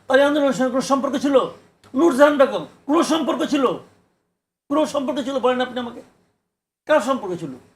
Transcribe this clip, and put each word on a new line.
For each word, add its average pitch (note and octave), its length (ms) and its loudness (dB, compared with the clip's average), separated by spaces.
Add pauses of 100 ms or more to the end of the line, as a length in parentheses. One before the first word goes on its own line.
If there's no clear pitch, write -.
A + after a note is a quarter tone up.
তার C4 100 0
এই C#4 60 4
আন্দোলনের C#4+ 280 2
সঙ্গে B3+ 180 0
কোনো B3+ 100 -2
সম্পর্ক C4+ 380 -2
ছিল? C4 220 2 (540)
নূরজাহান D4 440 4
বেগম, B3+ 280 2 (200)
কোনো D#4 160 2
সম্পর্ক D4 440 -2
ছিল? C4+ 200 0 (1000)
কোনো D4+ 180 0
সম্পর্ক C#4 380 -4
ছিল C4+ 140 -4
বলেন B3 220 0
আপনি B3 200 -6
আমাকে, A#3+ 220 -12 (840)
কার D4 140 4
সম্পর্ক G3+ 400 -4
ছিল? D#3 100 -10 (240)